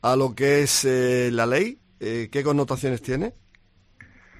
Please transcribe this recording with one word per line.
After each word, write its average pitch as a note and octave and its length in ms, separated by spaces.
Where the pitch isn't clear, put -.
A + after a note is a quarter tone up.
a B2 120
lo C3 200
que C#3+ 260
es, C#3 240
eh, B2 460
la A#2 160
ley, F#3+ 320
eh, A2+ 320
¿qué C#3+ 120
connotaciones C3+ 580
tiene? D#3 320